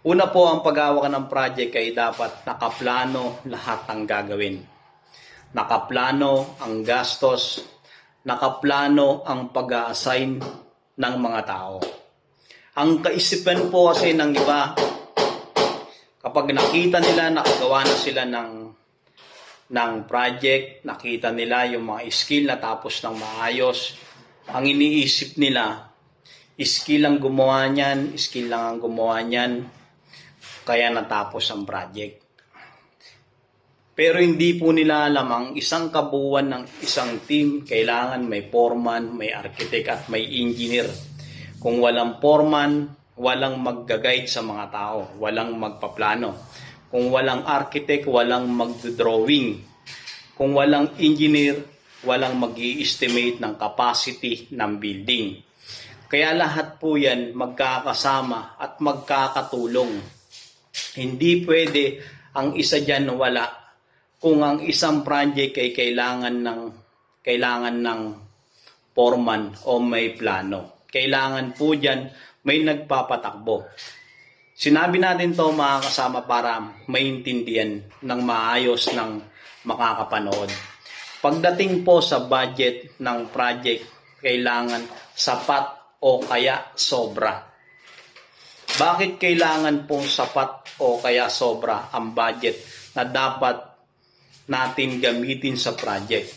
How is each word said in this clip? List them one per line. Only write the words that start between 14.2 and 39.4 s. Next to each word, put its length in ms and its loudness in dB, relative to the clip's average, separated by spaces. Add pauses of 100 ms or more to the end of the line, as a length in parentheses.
iba, 400 2 (1500)
kapag 320 0
nakita 400 2
nila, 340 4
nakagawa 540 2
na 160 2
sila 240 -2
ng, 260 -6 (1160)
ng 240 0 (160)
project, 800 0
nakita 400 -6
nila 480 0
yung 80 -4
mga 240 -8
skill, 400 0
natapos 560 -6
ng 160 -6
maayos, 800 -2 (480)
ang 160 -4
iniisip 720 2
nila, 560 0 (640)
skill 480 2
ang 160 4
gumawa 480 4
niyan, 480 0
skill 320 -6
lang 160 -2
ang 160 -4
gumawa 400 -2
niyan, 560 -2 (840)
kaya 300 2
natapos 600 -4
ang 120 -8
project. 600 -10 (1700)
Pero 240 4
hindi 400 4
po 160 4
nila 320 4
alam 240 2
ang 240 -2
isang 360 -4
kabuuan 600 0
ng 140 -8 (180)
isang 440 -4
team, 360 2
kailangan 640 0
may 240 -4
foreman, 640 0
may 160 -6
architect 560 -6